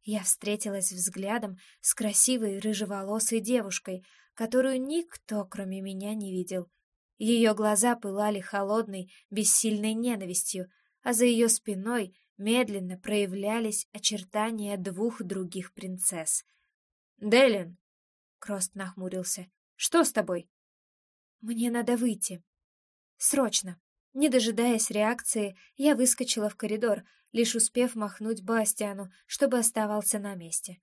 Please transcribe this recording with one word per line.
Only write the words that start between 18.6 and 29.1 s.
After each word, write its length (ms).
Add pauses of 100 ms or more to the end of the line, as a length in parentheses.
нахмурился. 760 (240)
«Что 300
с 80
тобой?» 360 (920)
«Мне 300
надо 260
выйти. 460 (760)
Срочно!» 640 (340)
Не 140
дожидаясь 640
реакции, 680 (200)
я 180
выскочила 540
в 80
коридор — 480 (280)
лишь 220
успев 400
махнуть 480
Бастиану, 680 (160)